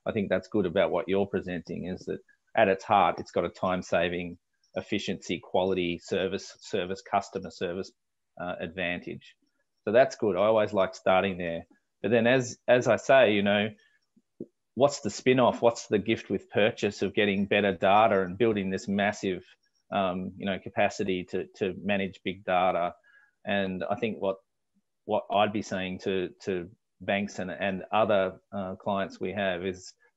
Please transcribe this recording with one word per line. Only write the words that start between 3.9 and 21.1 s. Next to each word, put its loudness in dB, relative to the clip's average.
efficiency, -6
quality -2
service, -6
service, -6
customer -4
service, -6
uh, -8
advantage. -8
So -2
that's 4
good. 0
I 4
always 2
like 0
starting 2
there. -6
But -2
then 4
as, 2
as 4
I 4
say, 6
you 2
know, 2
what's 2
the -6
spin-off? 2
What's 2
the 2
gift -2
with -4
purchase 0
of -2
getting 2
better 2
data 4
and -4
building 0
this -4
massive, -2
um, -2
you -8
know, -2
capacity -2